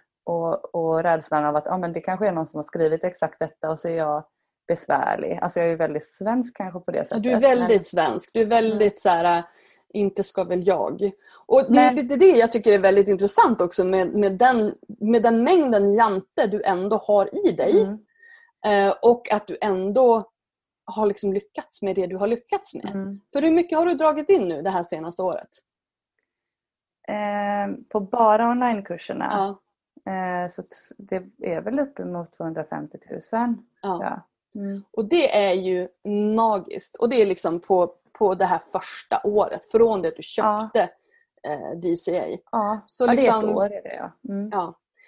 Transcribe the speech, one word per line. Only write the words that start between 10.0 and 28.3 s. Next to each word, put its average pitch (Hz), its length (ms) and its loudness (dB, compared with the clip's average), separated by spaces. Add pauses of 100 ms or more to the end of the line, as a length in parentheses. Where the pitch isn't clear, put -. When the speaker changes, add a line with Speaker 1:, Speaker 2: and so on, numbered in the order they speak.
Speaker 2:
ska - 200 -4
väl 175 240 -2
jag. 185 440 0 (340)
Och 262 160 6
det 262 60 0 (120)
är 254 140 6
Speaker 1:
Nej. - 0 - (100)
Speaker 2:
lite 262 120 -4
det 330 100 8 (120)
jag 226 140 4
tycker 214 220 4
är 196 60 4
väldigt 196 280 4
intressant 202 540 2
också 180 220 0
med, 185 320 0
med 202 160 2
den, 226 420 2 (260)
med 226 240 2
den 233 200 4
mängden 247 500 4
jante 214 540 0
du 196 160 -4
ändå 196 340 0
har 208 500 0
i 208 40 2
dig. 180 320 2
Speaker 1:
Mm. 202 160 -6 (920)
Speaker 2:
Eh, - 120 0
och 240 300 2
att 208 160 -2
du 170 140 -8
ändå 208 680 2 (560)
har 214 200 -4
liksom 202 280 -4
lyckats - 480 -10
med 190 140 -4
det 185 120 -2
du 185 80 -10
har 202 120 -2
lyckats 233 480 -6
med. - 200 -12
Speaker 1:
Mm. 196 260 -10 (120)
Speaker 2:
För 285 80 -2
hur 320 100 2
mycket 339 260 2
har 339 80 2
du 349 80 2
dragit 302 360 0
in 269 200 2
nu 151 120 -6
det 190 80 -4
här 180 140 -2
senaste 170 400 -8
året? - 260 -6 (1600)
Speaker 1:
Eh, 202 680 -4 (140)
på 214 100 -2
bara 220 520 2